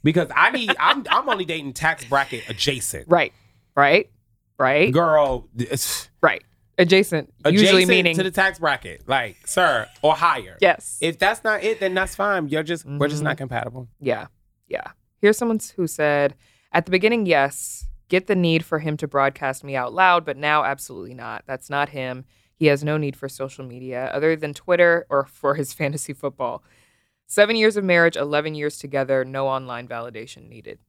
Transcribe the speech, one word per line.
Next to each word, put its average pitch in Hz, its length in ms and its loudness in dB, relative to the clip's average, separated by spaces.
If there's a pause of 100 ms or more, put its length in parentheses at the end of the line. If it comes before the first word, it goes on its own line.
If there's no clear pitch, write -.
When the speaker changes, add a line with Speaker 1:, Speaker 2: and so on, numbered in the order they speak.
Speaker 1:
Because 156 320 2
I 180 160 6
need, 240 280 -2
I'm, 262 300 2
I'm 262 180 0
only 196 180 -4
dating 147 280 -8
tax 160 320 -2
bracket 135 440 -2
adjacent. 123 600 -4
Speaker 2:
Right, 165 240 2 (420)
right, 143 340 4 (480)
right. 139 360 2
Speaker 1:
Girl, 147 540 2 (100)
it's - 520 -6 (120)
Speaker 2:
Right. 117 220 2 (340)
Adjacent, 180 560 2 (100)
Speaker 1:
adjacent 185 180 4
Speaker 2:
usually 196 240 6
meaning 180 300 2
Speaker 1:
to 185 80 -2
the 185 80 -4
tax 190 280 0
bracket. 135 460 -4
Like, 120 300 -4 (100)
sir, 143 400 2 (160)
or 151 140 4
higher. 139 460 -2
Speaker 2:
Yes. - 400 2
Speaker 1:
If 160 180 -4
that's 214 240 0
not 214 180 0
it, 214 200 -4
then 185 120 -2
that's 190 220 -4
fine. 196 320 -2
You're 151 160 -4
just, 160 220 -8
we're 143 240 -4
just 151 100 -6
Speaker 2:
Mm-hmm. 151 80 -4
Speaker 1:
not 135 100 -4
compatible. 120 520 -8 (100)
Speaker 2:
Yeah, 120 280 -4 (420)
yeah. - 220 -8 (300)
Here's 208 160 4
someone 226 200 -2
s-, - 140 -10
who 175 160 -4
said, 143 480 0 (360)
"At 165 140 0
the 180 60 -4
beginning, 214 340 2
yes. 143 600 0 (220)
Get 190 200 0
the 202 80 2
need 165 280 2
for 156 160 -4
him 151 180 -4
to 151 120 -6
broadcast 139 560 -2
me 139 100 -8
out 123 180 -4
loud, 180 300 4
but 143 140 -6
now 151 260 0
absolutely 127 500 -6
not. 113 320 -12
That's 131 240 -10
not 143 200 -2
him. 131 340 -10 (320)
He 156 120 2
has 143 160 4
no 151 140 -2
need 143 200 -4
for 143 100 -12
social 135 380 -12
media 127 480 -10
other 156 240 2
than 151 160 -6
Twitter 170 560 2
or 139 160 0
for 143 300 -2
his 147 180 -6
<laughs> - 60 -18
fantasy 147 340 -6
football. 131 500 -8 (640)
Seven 208 300 4
years 214 180 4
of 202 80 -2
marriage, 170 320 4
eleven 147 400 -2
years 147 240 -6
together, 135 460 -2
no 135 240 -4
online 127 360 -6
validation 117 640 -14
needed. 113 420 -20